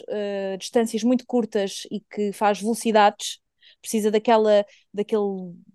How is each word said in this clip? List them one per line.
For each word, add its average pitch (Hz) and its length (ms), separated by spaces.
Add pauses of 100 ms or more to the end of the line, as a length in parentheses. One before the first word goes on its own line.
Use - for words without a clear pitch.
eh, 196 480
distâncias 220 460
muito 247 220
curtas 220 680
e 214 100
que 208 300
faz 202 300
velocidades, 214 800 (420)
precisa 214 300
daquela, 214 540 (280)
daquele 196 600 (220)